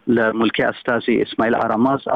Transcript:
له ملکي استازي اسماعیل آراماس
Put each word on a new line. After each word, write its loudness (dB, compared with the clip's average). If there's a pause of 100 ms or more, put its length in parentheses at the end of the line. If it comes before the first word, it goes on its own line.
(200)
له 0
ملکي 0
استازي -2
اسماعیل 0
آراماس 0